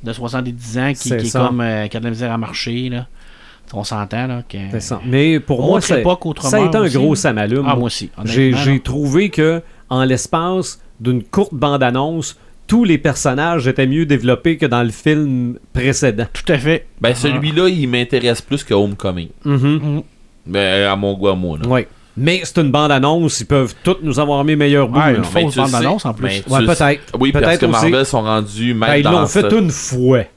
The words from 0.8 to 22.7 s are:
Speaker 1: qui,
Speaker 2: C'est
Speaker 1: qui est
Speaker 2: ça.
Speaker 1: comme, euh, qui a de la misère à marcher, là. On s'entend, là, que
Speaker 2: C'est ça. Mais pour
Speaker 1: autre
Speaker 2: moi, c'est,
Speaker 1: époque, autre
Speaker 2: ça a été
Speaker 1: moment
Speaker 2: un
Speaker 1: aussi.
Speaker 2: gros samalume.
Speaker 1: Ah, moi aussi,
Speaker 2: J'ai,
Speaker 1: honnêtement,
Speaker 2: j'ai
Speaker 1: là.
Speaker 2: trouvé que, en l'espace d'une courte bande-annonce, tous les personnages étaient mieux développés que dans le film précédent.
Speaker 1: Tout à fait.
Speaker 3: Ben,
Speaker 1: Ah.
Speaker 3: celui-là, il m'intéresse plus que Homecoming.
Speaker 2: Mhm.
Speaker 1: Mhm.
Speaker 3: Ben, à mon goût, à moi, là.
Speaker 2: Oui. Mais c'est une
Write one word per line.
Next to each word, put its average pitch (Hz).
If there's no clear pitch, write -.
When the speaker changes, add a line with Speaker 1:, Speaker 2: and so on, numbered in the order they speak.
Speaker 1:
qui, -
Speaker 2:
C'est 127
Speaker 1:
qui 113
est 117
Speaker 2:
ça. 127
Speaker 1:
comme, 123
euh, 110
qui 117
a -
de 113
la 117
misère 117
à 117
marcher, 117
là. 120
On 101
s'entend, 110
là, 120
que -
Speaker 2:
C'est 113
ça. 107
Mais 143
pour 127
Speaker 1:
autre 123
Speaker 2:
moi, 190
c'est, 156
Speaker 1:
époque, 180
autre 156
Speaker 2:
ça 139
a 214
été 190
Speaker 1:
moment 214
Speaker 2:
un 185
Speaker 1:
aussi. 135
Speaker 2:
gros 147
samalume. 120
Speaker 1:
Ah, 143
moi 120
aussi, 104
Speaker 2:
J'ai, 113
Speaker 1:
honnêtement, 131
Speaker 2:
j'ai 135
Speaker 1:
là. 127
Speaker 2:
trouvé 147
que, 160
en 131
l'espace 170
d'une 123
courte 202
bande-annonce, 143
tous 240
les 165
personnages 143
étaient 135
mieux 151
développés 135
que -
dans 120
le 117
film 131
précédent. 127
Speaker 1:
Tout -
à 151
fait. 151
Speaker 3:
Ben, 113
Speaker 1:
Ah. 123
Speaker 3:
celui-là, 151
il 170
m'intéresse 120
plus 143
que -
Homecoming. 98
Speaker 2:
Mhm. 143
Speaker 1:
Mhm. 147
Speaker 3:
Ben, 98
à 98
mon 101
goût, 95
à 95
moi, 87
là. 117
Speaker 2:
Oui. 123
Mais 165
c'est -
une 156